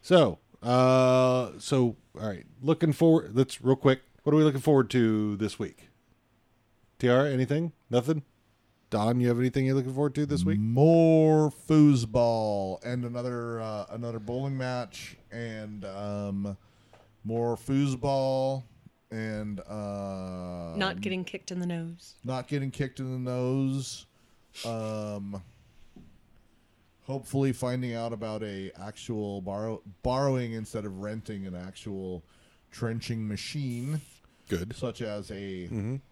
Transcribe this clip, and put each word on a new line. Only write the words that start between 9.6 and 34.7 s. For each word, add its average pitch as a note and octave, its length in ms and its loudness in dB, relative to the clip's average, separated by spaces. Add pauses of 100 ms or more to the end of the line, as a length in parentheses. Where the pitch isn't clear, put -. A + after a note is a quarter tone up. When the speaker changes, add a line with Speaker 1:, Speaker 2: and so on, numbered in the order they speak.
Speaker 1:
you're C3+ 100 2
looking C3 180 -2
forward C#3 220 -2
to G2+ 100 0
this - 180 -2
week? G2+ 160 2
Speaker 2:
More D#3 920 6 (180)
foosball A#2 1120 4
and B2 220 -4
another, A#2+ 560 -6
uh, G#2+ 300 -6
another A#2 260 -8
bowling B2+ 400 -6
match B2+ 580 -8 (160)
and, G#2+ 540 -10
um, G2+ 720 -6 (680)
more A#2 340 -2
foosball C3+ 1040 -2 (480)
and, G#2+ 480 -8
uh, F#2+ 1160 -10
Speaker 3:
Not F#3+ 260 -4
getting F#3 240 -6
kicked - 260 -14
in F3+ 80 -8
the F3 80 -4
nose. E3+ 560 -10
Speaker 2:
not B2 240 -6
getting C#3 240 -4
kicked C3+ 280 -6
in C3 120 -6
the B2+ 80 -6 (120)
nose. C3 760 -2 (580)
Um, G#2 800 -8 (1600)
hopefully C3+ 500 -2
finding B2 400 -4
out A#2 200 -6
about G#2+ 300 -8
a G2 360 -8
actual G#2 640 -8
borrow-, G#2 400 -6 (220)
borrowing B2+ 500 -2
instead A2 320 -8
of F#2+ 160 -10
renting G#2 440 -10
an F2+ 100 -10
actual F#2 680 -10 (480)
trenching A2+ 560 -6
machine. C3 760 -6 (480)
Speaker 1:
Good. G2 260 -4